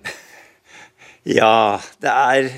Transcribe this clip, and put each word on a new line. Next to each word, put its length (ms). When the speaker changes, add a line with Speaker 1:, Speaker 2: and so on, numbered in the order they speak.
Speaker 1:
<laughs> 220
Speaker 2:
Ja, 540
det 80
er, 380